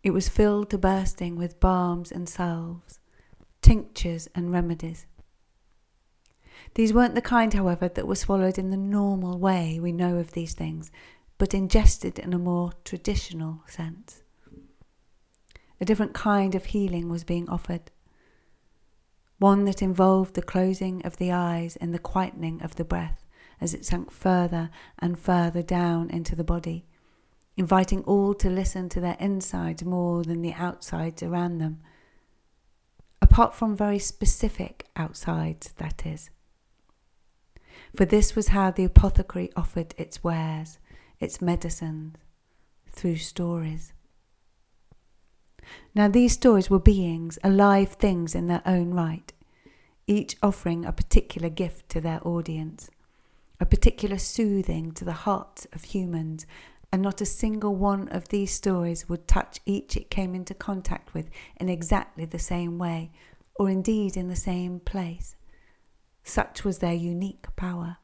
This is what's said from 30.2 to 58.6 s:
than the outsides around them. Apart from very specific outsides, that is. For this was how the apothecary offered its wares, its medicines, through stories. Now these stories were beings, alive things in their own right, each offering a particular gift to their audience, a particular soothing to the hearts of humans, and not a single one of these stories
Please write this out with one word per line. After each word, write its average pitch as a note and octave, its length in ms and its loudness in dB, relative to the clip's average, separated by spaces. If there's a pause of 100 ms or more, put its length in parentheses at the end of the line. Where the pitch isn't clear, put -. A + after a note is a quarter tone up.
than E3+ 180 -4
the E3 120 -4
outsides E3 720 -8
around F3 360 -4
them. D#3 200 -4 (1400)
Apart - 340 10
from A3 180 -2
very G3+ 260 0
specific - 840 -4 (120)
outsides, D#3+ 800 -6
that D#3 280 -8
is. D#3 240 -10 (1700)
For G3 80 4
this G#3 320 4
was G#3+ 140 2
how F#3+ 220 4
the F#3 120 -2
apothecary F#3 720 6
offered E3 420 -6
its - 280 -12
wares, D#3+ 520 -6 (440)
its - 200 -8
medicines, D#3+ 760 -4 (720)
through E3+ 280 -2
stories. D#3+ 760 -6 (2000)
Now G#3 140 6
these A#3+ 240 6
stories G#3+ 360 6
were G3 100 6
beings, E3+ 680 2
alive G3 480 6
things F3 420 0
in E3+ 120 -2
their F3 180 0
own F3 280 0
right, E3 380 -4 (760)
each G#3 380 0
offering E3+ 400 -2
a - 80 -6
particular - 580 2
gift D#3+ 400 -6
to E3 120 -4
their D#3+ 260 -4
audience, D#3+ 600 -6 (720)
a - 60 0
particular G3 520 4
soothing F#3 760 -2
to D#3+ 140 -14
the E3+ 80 -6
hearts - 580 -4
of D#3+ 140 -14
humans, E3 600 -6 (460)
and F#3+ 100 0
not G3 200 -2
a G3+ 40 -2
single G#3+ 500 -2
one G3 340 0
of F3 180 -8
these G3 240 -2
stories E3+ 560 -2